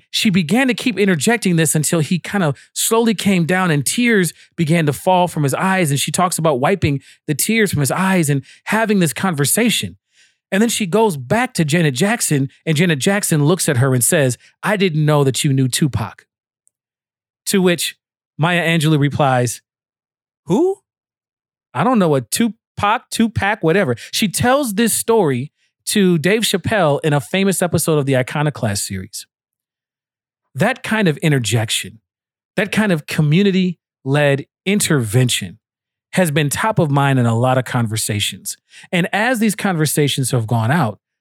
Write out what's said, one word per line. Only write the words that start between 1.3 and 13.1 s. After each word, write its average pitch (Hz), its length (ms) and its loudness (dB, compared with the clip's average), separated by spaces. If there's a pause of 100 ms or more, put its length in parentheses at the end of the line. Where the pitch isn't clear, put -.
this 160 200 0
until 160 240 0
he 160 200 -2
kind 196 240 -4
of 143 140 -2 (160)
slowly 226 400 0
came 180 320 0
down 185 260 0
and 143 140 0
tears 226 480 0 (220)
began 165 320 0
to 143 60 0
fall 180 340 2
from 160 160 -4
his 135 100 0
eyes. 185 380 0
And 143 80 0
she - 120 -4
talks 180 260 -2
about 156 220 0
wiping 143 420 0 (260)
the 151 80 -2
tears 214 360 0
from - 80 -2
his 131 120 0
eyes 175 380 0
and 139 140 0 (220)
having 214 340 0
this 165 140 0
conversation. 147 840 -2 (540)
And 196 100 0
then 233 80 2
she - 160 -4
goes 190 320 0
back 202 380 -2
to 165 100 0
Janet 151 300 0
Jackson, 151 540 0 (180)
and 160 100 0
Janet 165 220 2
Jackson 160 440 0